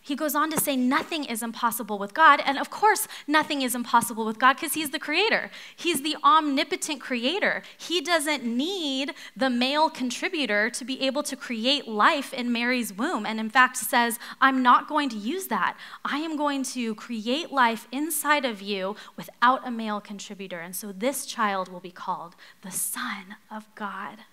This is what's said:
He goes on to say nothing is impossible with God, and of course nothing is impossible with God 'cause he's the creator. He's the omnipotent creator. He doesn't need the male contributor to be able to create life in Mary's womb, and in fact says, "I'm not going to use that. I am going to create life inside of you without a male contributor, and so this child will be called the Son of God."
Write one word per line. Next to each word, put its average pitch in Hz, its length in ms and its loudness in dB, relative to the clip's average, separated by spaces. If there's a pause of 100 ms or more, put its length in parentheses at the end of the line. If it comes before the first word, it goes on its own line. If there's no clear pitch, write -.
He - 140 -6
goes 294 220 -2
on 302 140 2
to 311 100 -2
say 277 160 0
nothing 285 480 0
is 226 180 -6
impossible 226 560 -4
with 202 160 -6
God, 302 320 10
and 269 120 0
of 294 120 -6
course - 380 4 (180)
nothing 302 360 2
is 254 120 0
impossible 233 500 2
with 220 140 -4
God 269 180 6
'cause 302 180 -4
he's 311 160 -4
the 311 100 -4
creator. 294 500 2 (240)
He's 320 280 -2
the 302 200 -2
omnipotent 302 800 2
creator. 247 640 -2 (120)
He 339 240 -2
doesn't 302 440 0
need 277 720 -2 (200)
the 254 140 2
male 277 400 2
contributor 254 800 0
to 240 140 -10
be 254 160 -6
able 269 240 0
to 285 100 -6
create 254 540 -2
life 254 440 2
in 240 200 -2
Mary's 240 400 0
womb, 233 340 -4
and 220 140 -4
in 220 100 -4
fact 254 280 6
says, 233 420 2 (200)
"I'm 262 220 4
not 262 240 8
going 294 220 0
to 226 80 -6
use 269 320 -6
that. 180 280 0 (280)
I 277 140 -2
am 320 180 -4
going 277 260 0 (140)
to 226 180 -2
create 233 560 -4
life 233 400 2
inside 294 540 0
of 214 180 -4
you 196 320 -4 (220)
without 247 500 2
a 254 60 -6
male 220 280 -4
contributor, 196 600 -12
and 180 160 -12
so 202 160 -10
this 240 340 -4
child 196 420 -2
will 180 120 -14
be 175 100 -14
called 170 460 -8 (260)
the 190 80 -12
Son 202 640 -6 (160)
of 214 240 -12
God." 208 460 -10 (120)